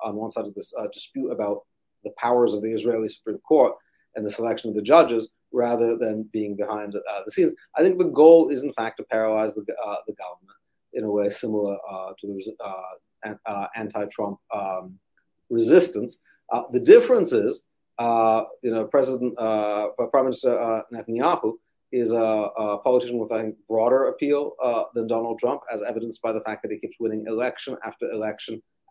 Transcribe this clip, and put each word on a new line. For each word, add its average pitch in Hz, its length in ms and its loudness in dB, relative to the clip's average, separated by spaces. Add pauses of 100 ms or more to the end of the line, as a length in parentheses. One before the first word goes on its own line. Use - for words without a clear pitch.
on 104 140 -6
one 107 140 -8
side 107 140 -6
of 101 100 -14
this, - 220 -10
uh, 107 100 -6
dispute - 420 -8
about 104 340 -4 (400)
the - 140 -12
powers 120 360 2
of 104 80 -4
the 113 120 -4
Israeli 110 340 -2
Supreme - 300 -10
Court 151 360 4 (420)
and 107 100 -6
the 104 40 -4
selection 113 400 -4
of 101 60 -6
the 107 60 -2
judges, 120 480 4 (240)
rather 117 420 2
than 110 280 -2 (100)
being 104 240 -4
behind, 104 360 -6
uh, 101 300 -8
the - 80 -12
scenes. 160 240 0 (220)
I 156 60 4
think 185 160 4
the 170 100 0
goal 160 400 10
is, 135 140 -2
in 143 100 -6
fact, 113 240 -6
to - 60 -12
paralyze 110 520 0
the, 107 60 -8 (200)
uh, 104 140 -6 (120)
the 104 80 -10
government - 420 -18 (360)
in 110 120 -6
a 104 40 -4
way 104 200 0
similar, 104 480 -4 (100)
uh, 95 300 -12
to 101 100 -14
the 101 60 -8
res-, 98 260 -10
uh, 95 220 -12 (420)
an-, 107 220 -12
uh, 101 300 -6
anti-Trump, 104 640 -6 (160)
um, 95 460 -8 (500)
resistance. 117 720 2 (300)
Uh, 123 200 -2
the 123 80 0 (140)
difference 240 380 6
is, 110 320 0 (340)
uh, 113 460 4 (180)
you 120 120 -2
know, 113 120 -2
President, 127 520 0
uh, 107 500 -2 (100)
P-, 120 140 -2
Prime 131 140 4
Minister, 127 340 0
uh, 113 220 -2 (120)
Netanyahu 117 600 0 (380)
is 120 200 0
a, 113 60 2
a 107 640 -2
politician 123 400 0
with, 110 120 -6
I 113 100 -2
think, 110 140 -8 (120)
broader 117 340 2 (100)
appeal, 143 500 -2
uh, 117 220 0 (100)
than 113 140 -4
Donald 113 320 -4
Trump, 135 220 -2 (120)
as 107 80 -8
evidenced 110 400 -8
by 113 120 -4
the 110 80 -6
fact 107 200 -10
that 104 100 -8
he 104 80 -8
keeps - 200 -14
winning 110 280 -4
election 120 560 -6
after 110 280 -10
election 110 500 -8 (300)